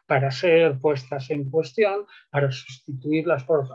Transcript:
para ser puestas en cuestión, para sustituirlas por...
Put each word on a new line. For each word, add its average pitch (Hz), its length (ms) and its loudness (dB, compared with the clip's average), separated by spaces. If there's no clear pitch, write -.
para 135 240 2
ser 160 500 4
puestas 139 500 -2
en 143 200 -6
cuestión, 196 560 -2
para 143 200 0
sustituirlas 147 960 -4
por... 143 300 0